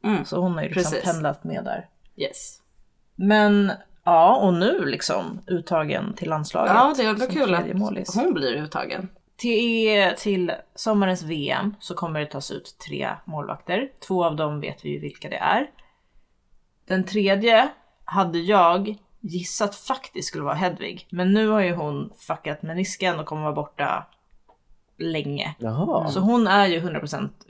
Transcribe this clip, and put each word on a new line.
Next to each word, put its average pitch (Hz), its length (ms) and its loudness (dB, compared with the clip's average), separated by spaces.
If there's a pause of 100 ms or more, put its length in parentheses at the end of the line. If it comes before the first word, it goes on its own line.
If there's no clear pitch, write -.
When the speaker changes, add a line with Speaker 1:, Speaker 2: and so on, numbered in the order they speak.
Speaker 1:
Mm. 196 220 0
Speaker 2:
Så - 160 -4
hon 180 120 0
har 160 80 -4
ju 151 80 -4
liksom 170 220 0
Speaker 1:
Precis. - 200 -2
Speaker 2:
pendlat 156 320 -2
med 160 200 -8
där. - 240 -8 (280)
Speaker 1:
Yes. - 460 -10 (540)
Speaker 2:
Men 202 560 6 (320)
ja, 175 320 8
och 196 180 4
nu 196 320 0
liksom - 640 -4
uttagen 160 680 -2
till - 160 -8
landslaget 156 460 0
Speaker 1:
Ja, 262 220 6
det 262 60 2
är 220 60 2
ändå 220 160 -2
Speaker 2:
som 254 100 -4
Speaker 1:
kul 277 140 2
Speaker 2:
tredje 175 240 0
Speaker 1:
att 185 60 -2
Speaker 2:
målis. 208 360 -4
Speaker 1:
hon 285 180 2
blir 139 200 -2
uttagen. 151 560 -6 (320)
Speaker 2:
Det 226 560 2
är 190 160 4
till 185 380 0 (240)
sommarens 190 480 0
V 151 260 -4
M 190 300 -2
så - 140 -12
kommer 165 260 -6
det 151 60 -4
tas 139 260 -10
ut - 240 -12 (120)
tre 139 220 -6 (160)
målvakter. 175 640 -6 (180)
Två 185 180 2
av 160 100 0
dem 151 260 -4
vet 151 240 -10
vi 147 40 -8
ju 147 100 -6
vilka 147 300 -12
det - 80 -6
är. - 340 0 (1160)
Den 185 160 0
tredje 208 680 4 (360)
hade 175 340 0
jag 190 560 4 (240)
gissat 180 560 -4
faktiskt - 520 -6
skulle 156 160 -8
vara 143 100 -2
Hedvig. 170 580 -6
Men 185 220 2
nu 214 160 4
har 214 120 4
ju 175 120 2
hon 147 440 -6
fuckat 202 440 -8
menisken 175 580 -2
och 156 60 -8
kommer 156 160 -6
vara 151 120 -2
borta - 540 -4 (880)
länge. 151 640 -4
Speaker 3:
Jaha. 127 500 -2
Speaker 2:
Så 165 100 -2
hon 220 280 4
är 196 200 6
ju 165 120 0
hundra 165 200 -6
procent 139 500 -10